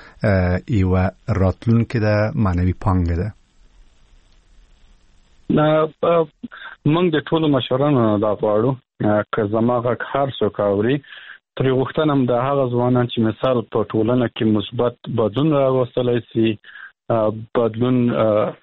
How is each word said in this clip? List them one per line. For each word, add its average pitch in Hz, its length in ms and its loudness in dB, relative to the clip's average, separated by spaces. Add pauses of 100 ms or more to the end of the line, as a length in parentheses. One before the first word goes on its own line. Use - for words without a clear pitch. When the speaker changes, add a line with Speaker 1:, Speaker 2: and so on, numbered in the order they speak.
(240)
Speaker 1:
اه، 92 440 2
یوه 92 420 2 (200)
راتلونکې 107 680 0
ده، 107 360 0
معنوي 90 380 0
پانګه 87 440 0
ده. 98 160 -4 (2250)
Speaker 2:
نه، 156 380 2 (160)
اه، 170 220 2 (600)
موږ 170 240 2
د 151 60 0 (120)
ټولو 160 180 0
مشرانو 127 680 2
نه 101 40 0
دا 107 140 0
غواړو، 110 400 0 (300)
اه، 104 180 2
که 107 240 -2
زما 113 340 0
غږ 117 160 -2 (180)
هر 139 160 0
څوک - 300 -4
اوري، 104 380 2 (600)
ترې 131 100 2
غوښتنه 131 420 0
هم 135 140 2
ده 120 160 0
هغه 135 280 0
ځوانان 123 360 2
چې - 140 -6
مثال 117 420 0
په 110 200 -4
ټولنه 117 440 0
کې - 180 -6
مثبت 120 500 0 (140)
بدلون 120 440 0
راوستلی 127 680 0
سي، 110 380 -2 (520)
اه، 110 220 2 (260)
بدلون، 120 520 0
اه، 110 520 0